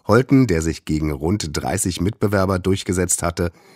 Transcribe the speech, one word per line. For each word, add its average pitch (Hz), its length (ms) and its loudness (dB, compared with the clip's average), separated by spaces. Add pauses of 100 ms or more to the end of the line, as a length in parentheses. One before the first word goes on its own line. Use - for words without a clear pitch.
Holten, 131 420 4
der 82 140 2
sich 78 240 -4
gegen 78 260 -2
rund 78 400 -2
dreißig 76 480 -4
Mitbewerber 95 600 0
durchgesetzt 92 640 -2
hatte, 85 280 -2 (240)